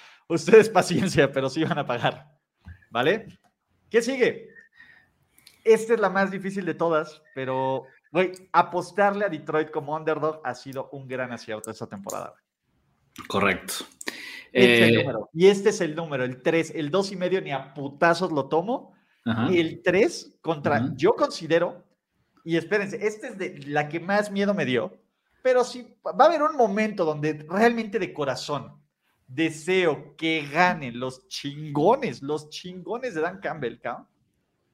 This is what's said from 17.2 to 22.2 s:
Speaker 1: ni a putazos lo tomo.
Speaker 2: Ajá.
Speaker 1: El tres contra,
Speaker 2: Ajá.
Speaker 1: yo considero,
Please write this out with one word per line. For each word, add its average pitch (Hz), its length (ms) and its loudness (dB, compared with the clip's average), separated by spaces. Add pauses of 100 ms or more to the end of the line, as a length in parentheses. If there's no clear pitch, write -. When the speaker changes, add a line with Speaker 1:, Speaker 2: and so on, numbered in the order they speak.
Speaker 1:
ni - 100 -10
a 135 240 -8
putazos 170 560 0
lo 143 180 -2
tomo. 185 460 -2 (300)
Speaker 2:
Ajá. 117 280 0
Speaker 1:
El 170 300 0
tres 190 580 0
contra, 151 360 -2
Speaker 2:
Ajá. 120 180 0
Speaker 1:
yo 156 220 2
considero, 175 680 0 (600)